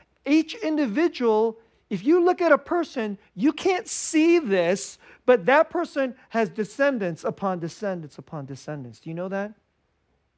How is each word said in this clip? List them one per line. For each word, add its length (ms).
Each 300
individual, 1000
if 140
you 200
look 180
at 100
a 60
person, 600
you 200
can't 340
see 500
this, 640
but 200
that 240
person 460
has 200
descendants 760
upon 360
descendants 580
upon 280
descendants. 540
Do 100
you 60
know 140
that? 240